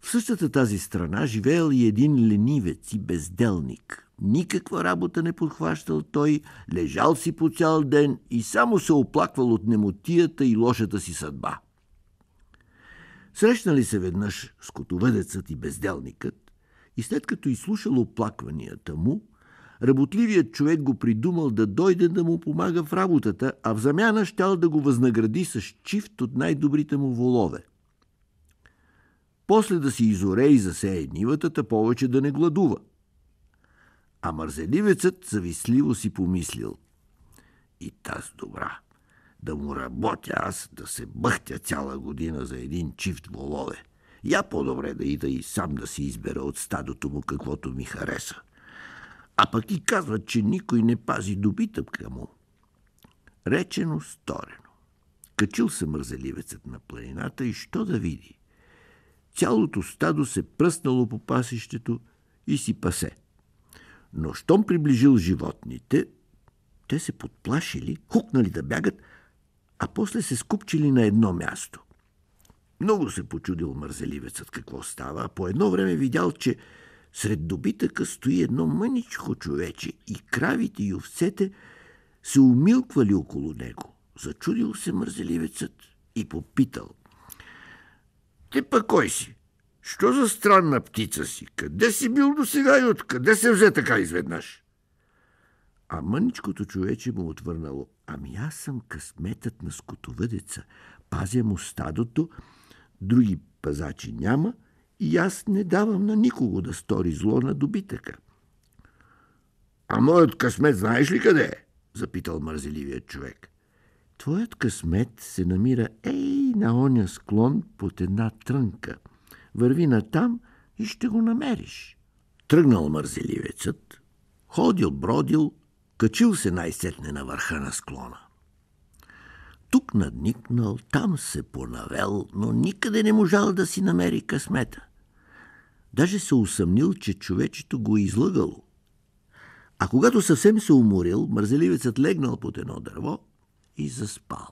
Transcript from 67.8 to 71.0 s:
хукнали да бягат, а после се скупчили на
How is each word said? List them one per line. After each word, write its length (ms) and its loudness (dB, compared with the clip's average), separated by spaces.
хукнали 400 2
да 140 -8
бягат, 380 -4
а 80 -4
после 340 -4
се 140 -4
скупчили 560 0
на 140 6